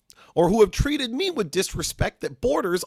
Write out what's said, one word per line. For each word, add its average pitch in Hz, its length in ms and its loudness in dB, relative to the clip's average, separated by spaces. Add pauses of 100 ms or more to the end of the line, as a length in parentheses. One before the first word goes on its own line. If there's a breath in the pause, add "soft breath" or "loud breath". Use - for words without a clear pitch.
(340 loud breath)
or 170 160 4
who 220 100 6
have 202 100 6
treated 285 420 -2
me 359 180 -2
with 220 200 -4
disrespect - 680 -4
that 143 220 -10
borders 233 440 -2